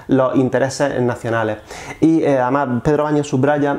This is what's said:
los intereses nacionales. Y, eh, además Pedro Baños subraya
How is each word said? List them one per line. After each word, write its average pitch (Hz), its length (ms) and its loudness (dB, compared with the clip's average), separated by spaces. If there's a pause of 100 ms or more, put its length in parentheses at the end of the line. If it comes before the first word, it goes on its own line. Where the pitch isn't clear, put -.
los 131 260 2
intereses 131 640 0
nacionales. 113 580 -2 (420)
Y, 160 240 4
eh, 135 160 2
además 127 420 0
Pedro 147 220 2
Baños 147 240 -2
subraya 143 500 0